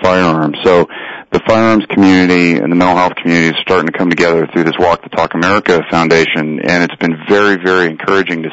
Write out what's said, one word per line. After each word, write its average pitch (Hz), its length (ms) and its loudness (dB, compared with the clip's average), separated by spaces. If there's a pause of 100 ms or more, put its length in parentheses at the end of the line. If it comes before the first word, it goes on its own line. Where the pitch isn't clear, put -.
firearms. 82 600 0
So 87 220 4 (440)
the - 160 0
firearms 110 400 2
community 90 680 2
and 76 140 -2
the 87 60 0
mental 90 200 2
health 90 180 0
community 82 420 0
is - 60 -4
starting 85 280 0
to - 60 -8
come 87 140 -2
together 82 420 0
through 85 120 0
this 78 140 -2
Walk 85 240 0
the - 60 -20
Talk - 260 -4
America 87 460 0 (100)
Foundation, 80 720 0
and 87 220 -2
it's 85 140 -4
been 82 200 -4 (120)
very, 101 280 2
very 92 300 0
encouraging 87 560 -4
to 80 100 -8